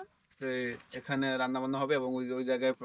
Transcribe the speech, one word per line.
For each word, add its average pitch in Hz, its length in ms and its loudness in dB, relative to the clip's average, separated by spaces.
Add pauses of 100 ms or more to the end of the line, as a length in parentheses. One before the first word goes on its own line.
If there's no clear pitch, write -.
(420)
যে 127 360 -2 (160)
এখানে 135 440 0
রান্নাবান্না 131 440 0
হবে 139 140 2
এবং 127 200 0
ওই, 127 160 -2
ওই 127 120 -2
জায়গায় 127 300 2 (120)